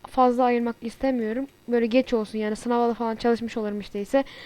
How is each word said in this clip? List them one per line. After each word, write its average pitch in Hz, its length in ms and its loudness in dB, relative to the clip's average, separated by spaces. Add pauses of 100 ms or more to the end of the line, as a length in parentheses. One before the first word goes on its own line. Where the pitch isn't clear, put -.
fazla 254 380 4
ayırmak 233 380 0
istemiyorum. 240 640 -2 (220)
Böyle 240 180 2
geç 254 280 2
olsun 214 240 -2
yani 214 180 -2
sınava 240 320 0
da 233 60 0
falan 226 220 -4
çalışmış 233 400 0
olurum 208 240 -4
işte 202 200 -8
ise. 269 240 0 (220)